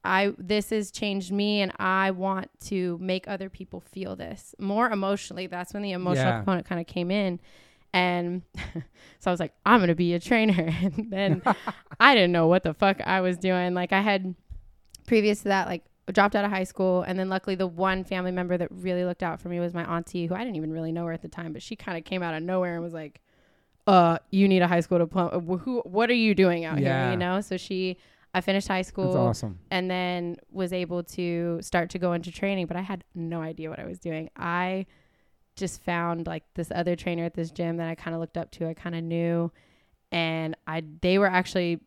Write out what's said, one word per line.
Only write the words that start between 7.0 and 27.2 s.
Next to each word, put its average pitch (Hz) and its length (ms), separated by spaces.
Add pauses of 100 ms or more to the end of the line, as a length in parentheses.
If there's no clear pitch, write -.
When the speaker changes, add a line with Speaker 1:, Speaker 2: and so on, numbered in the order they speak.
Speaker 1:
in. 190 300 (520)
And 180 500 (120)
<laughs> - 0 (640)
so - 120
I - 0
was 175 100
like, 156 120 (140)
"I'm 220 140
gonna 175 140
be 170 200
a 170 60
trainer." 190 560
<laughs> 170 60
And 214 280
then 190 320 (280)
Speaker 2:
<laughs> - 300
Speaker 1:
I 262 140
didn't 180 180
know 170 140
what 180 160
the 160 120
fuck 196 260
I 190 220
was 180 160
doing. 180 360
Like, 180 180
I 190 80
had, 190 340 (720)
previous 208 360
to 202 60
that, 196 180
like, 175 160 (300)
dropped 202 240
out 202 80
of 208 60
high 190 140
school. 185 380
And 185 160
then 185 100
luckily 190 280
the 185 100
one 185 380
family 185 260
member 180 260
that 170 140
really 180 340
looked 180 180
out 165 180
for - 80
me 175 100
was 175 160
my 170 100
auntie, 170 420
who 175 80
I 185 100
didn't 226 120
even 156 160
really 160 200
know 170 140
her 165 60
at 165 100
the - 60
time, 165 240
but 156 100
she 220 140
kinda 170 260
came 185 200
out 165 120
of 156 80
nowhere 180 320
and 170 100
was 170 100
like, 156 260 (680)
"Uh, 175 320 (120)
you 196 180
need 185 140
a 175 60
high 175 120
school 175 180
diploma. 170 420
Wh-, 170 200
who, 247 240
what 208 260
are 247 40
you 220 200
doing 175 300
out 160 140
here?" 139 100
Speaker 2:
Yeah. 131 220
Speaker 1:
You 117 60
know? 180 240